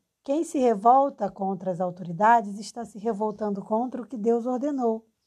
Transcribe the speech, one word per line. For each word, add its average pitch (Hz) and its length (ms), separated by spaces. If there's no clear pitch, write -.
quem 294 200
se 311 160
revolta 247 720
contra 190 400
as 175 100
autoridades 196 760
está 233 260
se - 140
revoltando 208 640
contra 226 360
o 226 60
que - 100
Deus 233 300
ordenou, 254 640